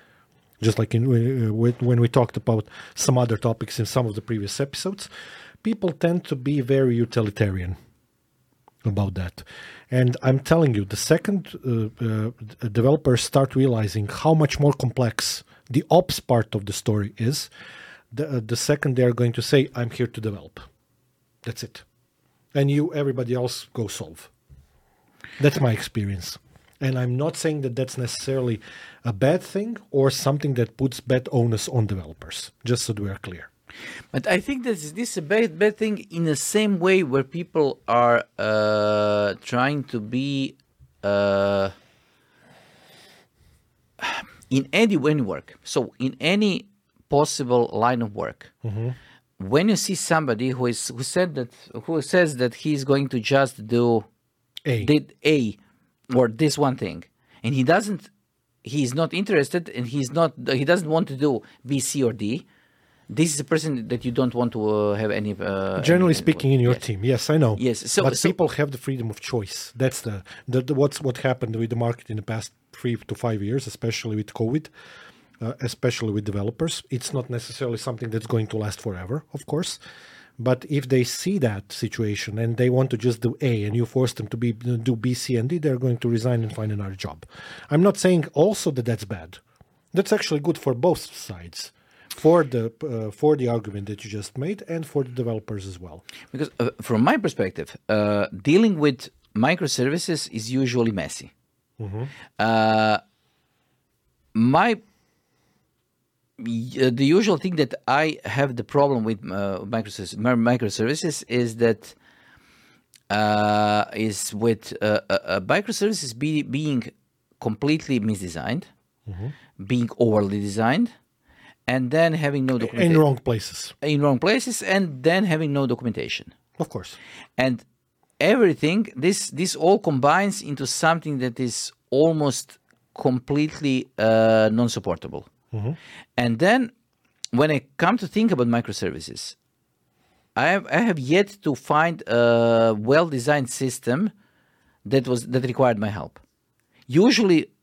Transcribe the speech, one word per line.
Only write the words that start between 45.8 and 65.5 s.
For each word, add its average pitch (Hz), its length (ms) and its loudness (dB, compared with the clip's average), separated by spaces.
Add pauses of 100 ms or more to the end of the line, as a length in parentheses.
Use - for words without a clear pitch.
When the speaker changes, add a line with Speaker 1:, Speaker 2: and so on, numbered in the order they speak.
Speaker 2:
in 131 200 -4
any 196 480 0 (420)
possible 127 640 2
line 117 280 0
of 104 120 -6
work, - 400 -10 (100)
Speaker 1:
Mm-hmm. 113 260 -6 (600)
Speaker 2:
when 185 200 4
you 208 60 2
see - 200 -4
somebody 131 540 0
who 123 180 -2
is, 117 220 -4
who 123 140 -8
said 180 320 -2
that, 123 160 -6 (340)
who 165 160 -2
says 160 360 2
that 123 180 0
he's 147 280 -2
going 139 260 2
to 127 100 -2
just 131 480 0
do 117 380 2 (600)
Speaker 1:
A. 117 200 -2
Speaker 2:
did 147 280 2 (120)
A 139 320 2 (580)
or 123 140 4
this 139 280 0
one 135 200 0
thing, 87 260 -8 (400)
and 127 100 -2
he 131 100 2
doesn't, 196 460 2 (540)
he's 123 300 -2
not 156 200 -2
interested, 175 560 0
and 120 180 -6
he's 131 240 -4
not, 160 220 0 (140)
he 135 180 0
doesn't 165 240 2
want 160 200 0
to 135 80 -10
do 135 240 0 (240)
B, 135 140 -2
C, 139 240 -4
or 113 100 2
D, 107 320 -6 (640)
this 156 240 0
is 143 60 -6
a 139 60 -6
person 147 420 -2
that 120 160 -4
you 123 80 -4
don't 123 220 0
want 120 180 0
to, 107 180 -2
uh, 104 260 2
have 107 160 -2
any, 104 280 -2
uh, 95 420 -4